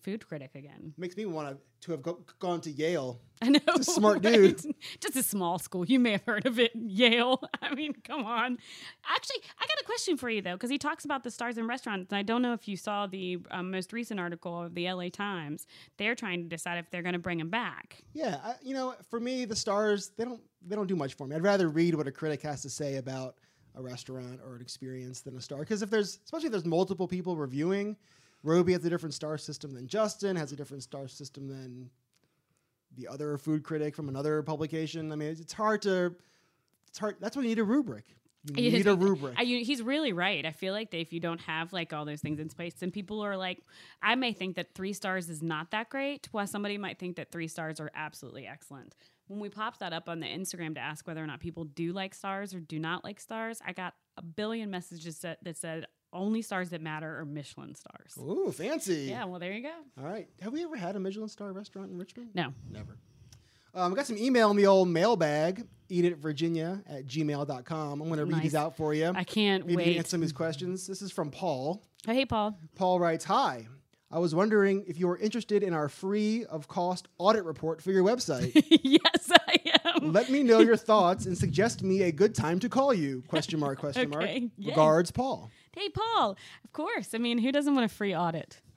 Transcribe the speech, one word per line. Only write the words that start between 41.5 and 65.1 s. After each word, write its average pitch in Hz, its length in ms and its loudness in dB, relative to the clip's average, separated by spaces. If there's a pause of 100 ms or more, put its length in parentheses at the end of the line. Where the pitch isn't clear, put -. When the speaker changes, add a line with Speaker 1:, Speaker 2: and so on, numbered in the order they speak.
Speaker 1:
like, 170 180 -6
all 151 140 -6
those 147 160 -6
things 151 180 -4
in 156 80 -8
place, 170 280 -10
then 180 160 -6
people 208 300 -8
are 202 140 -4
like, 185 260 -6 (400)
I 214 140 4
may 254 180 0
think 185 220 -4
that - 180 -8
three 190 200 -6
stars 185 360 -4
is 156 140 -8
not 165 280 -4
that 220 180 -4
great, 277 420 -6
while 202 160 -4
somebody 202 300 -4
might 202 200 -8
think 180 200 -8
that 160 140 -12
three 165 180 -6
stars 160 300 -8
are 151 140 -10
absolutely 151 540 -12
excellent. - 480 -20 (320)
When 202 140 -10
we 208 80 -8
popped 214 320 -8
that 180 100 -6
up 165 160 -8
on 170 140 -6
the 143 60 -8
Instagram 165 480 -8
to 147 40 -8
ask 151 260 -8
whether 160 160 -8
or 156 60 -6
not 147 140 -10
people 165 240 -10
do 165 260 -6
like 190 240 -8
stars 196 380 -8
or 180 80 -10
do 156 180 -8
not 165 240 -4
like 202 160 -12
stars, 226 480 -10
I 180 60 -8
got 180 200 -10 (220)
a - 60 -16
billion 214 500 -6
messages 170 480 -10
that, - 240 -10
that 165 140 -10
said 165 280 -8 (280)
only 208 280 -2
stars 185 280 -4
that 170 120 -8
matter 156 380 -6
are 160 60 -8
Michelin 143 500 -12
stars. - 420 -20
Speaker 2:
Ooh, 220 360 -4
fancy. 180 560 -4
Speaker 1:
Yeah, 127 160 -6
well, 180 160 -10
there 175 100 -8
you 220 120 -8
go. 302 100 -10 (260)
Speaker 2:
All 131 60 -12
right. 196 240 -10 (120)
Have 214 120 -8
we 320 100 -4
ever 320 140 -8
had 190 180 -6
a 202 60 -4
Michelin 196 260 -6
star 202 240 -12
restaurant 196 400 -14
in 185 60 -10
Richmond? 226 360 -14
Speaker 1:
No. 151 200 -4 (180)
Speaker 2:
Never. 104 260 -14 (800)
Um, 180 160 2
we 190 60 0
got 277 100 0
some 220 100 -4
email 233 320 6
in 202 60 6
the 202 100 8
old 190 220 8
mailbag, 170 800 2 (220)